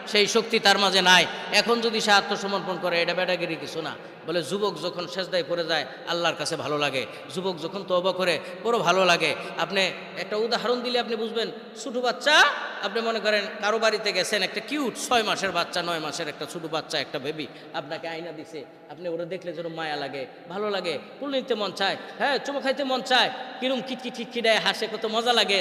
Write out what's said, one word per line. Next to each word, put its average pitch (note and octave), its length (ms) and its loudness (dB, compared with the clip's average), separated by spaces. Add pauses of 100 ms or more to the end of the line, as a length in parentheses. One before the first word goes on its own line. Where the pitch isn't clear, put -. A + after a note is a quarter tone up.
সেই G#3 280 4
শক্তি A3 220 4 (100)
তার G3 120 8
মাঝে F#3+ 240 4
নাই। F3+ 220 10 (280)
এখন G#3 280 4
যদি A3+ 200 0
সে G#3+ 120 4
আত্মসমর্পণ G3 680 2
করে, E3+ 200 2
এটা F3 120 0
বেটাগিরি F3 420 0
কিছু D3 240 -6
না। D3+ 120 -4 (340)
বলে E3+ 160 0
যুবক F#3+ 400 -2
যখন F3 220 -4 (100)
সেজদায় F3 340 0
পড়ে E3+ 160 0
যায় D#3 200 0 (240)
আল্লাহর E3+ 320 2
কাছে D3+ 160 -4
ভালো C#3+ 220 -2
লাগে, C3+ 240 0 (320)
যুবক F#3 280 -4
যখন F3 260 -6
তওবা F3+ 240 2
করে F3+ 220 0 (300)
বড় A#3 140 2
ভালো F3+ 260 4
লাগে। E3 260 6 (280)
আপনি F3 240 0 (400)
একটা G3 140 -6
উদাহরণ A3+ 480 0
দিলে B3 140 0
আপনি A3+ 180 -2
বুঝবেন। G#3+ 320 -2 (340)
ছোটো B3 180 -4
বাচ্চা, B3 340 2 (520)
আপনি G3+ 140 -2
মনে A3+ 200 0
করেন G#3 240 2 (160)
কারো G#3 180 2
বাড়িতে G#3+ 340 2
গেছেন, F3+ 300 0
একটা F#3 180 -2
কিউট C#4 340 -2 (100)
ছয় A#3 240 4
মাসের F#3 240 0
বাচ্চা, E3+ 300 -2
নয় E3 240 -2
মাসের D3+ 220 -6
একটা D3 180 -8
ছোটো D#3+ 220 -8
বাচ্চা, D#3 300 -4
একটা C#3 200 -4
বেবি D3 280 -6 (280)
আপনাকে D#3 340 -8
আয়না E3 240 -8
দিছে, D3+ 280 -12 (300)
আপনি D3+ 180 -12
ওরা E3+ 160 -4
দেখলে F3 280 -8
যেন E3 160 -8 (100)
মায়া D#3 180 -4
লাগে, C#3 260 -6 (280)
ভালো G3+ 200 -4
লাগে, F3+ 240 -2 (240)
কুল C#4+ 120 -6
নিতে C4 240 0
মন G#3 180 -2
চায়, F#3+ 240 0 (220)
হ্যাঁ, C4+ 200 2
চুমো C#4 220 -6
খাইতে C4+ 240 0
মন B3+ 180 0
চায়, A#3+ 260 4 (320)
কিরম B3+ 280 0
কিটকি A#3+ 220 -6
খিটখিটায় A3+ 540 2
হাসে, G3 220 0
কত G#3+ 200 -4
মজা A3+ 260 2
লাগে G3+ 280 4